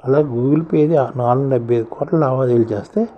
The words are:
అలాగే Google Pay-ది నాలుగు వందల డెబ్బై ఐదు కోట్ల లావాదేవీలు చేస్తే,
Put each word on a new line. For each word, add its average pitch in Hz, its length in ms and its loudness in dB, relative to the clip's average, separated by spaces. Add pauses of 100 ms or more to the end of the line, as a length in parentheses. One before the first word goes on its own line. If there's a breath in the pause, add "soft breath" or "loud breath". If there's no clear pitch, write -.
అలాగే 139 180 2
Google 139 380 0
Pay-ది 160 340 0
నాలుగు 123 340 0
వందల 135 220 0
డెబ్బై 120 240 0
ఐదు 113 80 0
కోట్ల 139 340 -4
లావాదేవీలు 127 560 2
చేస్తే, 208 340 -4 (100)